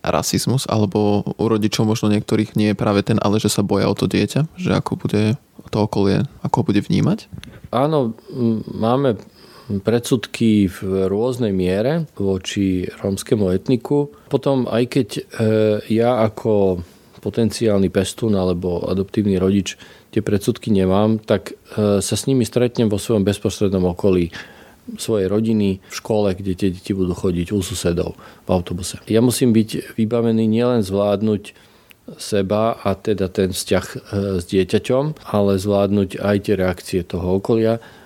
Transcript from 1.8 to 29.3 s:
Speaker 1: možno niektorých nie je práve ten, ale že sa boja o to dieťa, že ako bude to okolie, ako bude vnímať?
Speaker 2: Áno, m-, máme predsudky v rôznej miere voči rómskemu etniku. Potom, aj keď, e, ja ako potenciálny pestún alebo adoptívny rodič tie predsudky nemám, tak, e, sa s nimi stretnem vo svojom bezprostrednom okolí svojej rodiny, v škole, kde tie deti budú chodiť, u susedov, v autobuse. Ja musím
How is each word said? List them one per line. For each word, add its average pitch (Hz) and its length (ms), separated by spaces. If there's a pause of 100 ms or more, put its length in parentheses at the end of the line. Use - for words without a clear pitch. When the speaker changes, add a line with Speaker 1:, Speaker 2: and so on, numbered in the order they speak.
Speaker 1:
možno 107 240
niektorých 107 480
nie 107 160
je - 20
práve 101 300
ten, 110 160
ale 104 160
že 104 80
sa 101 160
boja 101 240
o 101 80
to 98 160
dieťa, 117 480
že 135 160
ako - 320
bude 107 320 (320)
to - 80
okolie, 101 480 (160)
ako - 240
bude 147 160
vnímať? - 480 (400)
Speaker 2:
Áno, 135 420 (160)
m-, 117 380
máme 120 480 (560)
predsudky 110 960
v 95 400
rôznej 113 480
miere 104 480 (160)
voči 95 640 (160)
rómskemu 98 560
etniku. 143 560 (160)
Potom, 135 400
aj 117 240
keď, 131 240
e, - 60 (760)
ja 117 320
ako 98 560 (400)
potenciálny 104 640
pestún 101 480
alebo 90 480
adoptívny 95 560
rodič 95 400 (320)
tie 113 80
predsudky 107 560
nemám, 101 480
tak, - 320 (160)
e, 101 320
sa - 160
s - 80
nimi 135 160
stretnem 120 480
vo 101 80
svojom 107 240
bezprostrednom 95 720
okolí 92 400 (640)
svojej 98 320
rodiny, 104 480
v - 140
škole, 104 420
kde 95 220
tie 101 160
deti 92 180
budú 90 240
chodiť, 87 400
u 98 80
susedov, 85 560 (240)
v - 80
autobuse. 90 560
Ja 110 160
musím 120 320